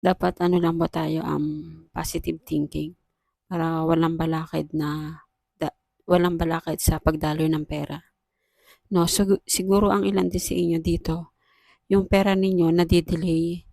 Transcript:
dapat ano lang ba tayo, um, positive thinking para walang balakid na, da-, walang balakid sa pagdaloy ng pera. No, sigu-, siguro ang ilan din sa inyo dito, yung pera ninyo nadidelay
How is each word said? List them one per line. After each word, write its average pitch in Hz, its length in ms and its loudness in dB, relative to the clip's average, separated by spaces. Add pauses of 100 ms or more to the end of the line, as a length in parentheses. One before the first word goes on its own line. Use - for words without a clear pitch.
dapat 180 320 -2
ano 175 240 2
lang 165 160 0
ba 165 80 0
tayo, 160 400 -4
um, 156 640 -6
positive 165 560 -6
thinking 151 480 -6 (560)
para 165 320 -2
walang 165 400 0
balakid 160 480 -4
na, 151 560 -6 (320)
da-, 156 160 -6 (320)
walang 175 320 2
balakid 165 400 -4
sa 160 240 0
pagdaloy 156 480 0
ng 151 160 0
pera. 151 400 -8 (880)
No, 175 160 4
sigu-, 196 400 2
siguro 196 400 4
ang 202 160 2
ilan 190 240 0
din 180 80 -4
sa - 160 -4
inyo 170 240 0
dito, 165 560 -4 (560)
yung 190 160 4
pera 196 320 4
ninyo 185 320 2
nadidelay 170 1040 2